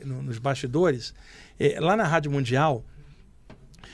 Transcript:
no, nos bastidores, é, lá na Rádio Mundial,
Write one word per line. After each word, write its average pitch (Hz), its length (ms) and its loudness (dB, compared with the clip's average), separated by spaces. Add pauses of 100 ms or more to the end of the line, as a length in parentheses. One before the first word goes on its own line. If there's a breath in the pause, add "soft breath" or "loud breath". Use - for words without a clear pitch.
no, 135 180 -8
nos 123 160 -6
bastidores, 131 760 0 (440 loud breath)
é, - 220 2
lá 175 160 2
na 226 80 2
Rádio 151 260 2
Mundial, 135 540 2 (1080 loud breath)